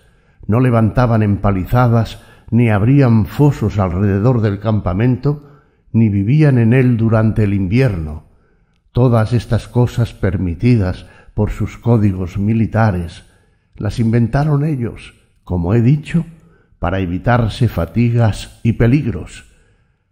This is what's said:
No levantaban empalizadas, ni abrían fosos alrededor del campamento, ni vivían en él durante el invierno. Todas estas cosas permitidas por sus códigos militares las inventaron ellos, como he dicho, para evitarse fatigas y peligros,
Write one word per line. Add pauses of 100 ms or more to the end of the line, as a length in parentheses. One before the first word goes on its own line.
(480)
No
levantaban
empalizadas, (280)
ni
abrían
fosos
alrededor
del
campamento, (300)
ni
vivían
en
él
durante
el
invierno. (640)
Todas
estas
cosas
permitidas (280)
por
sus
códigos
militares (460)
las
inventaron
ellos, (300)
como
he
dicho, (540)
para
evitarse
fatigas
y
peligros, (680)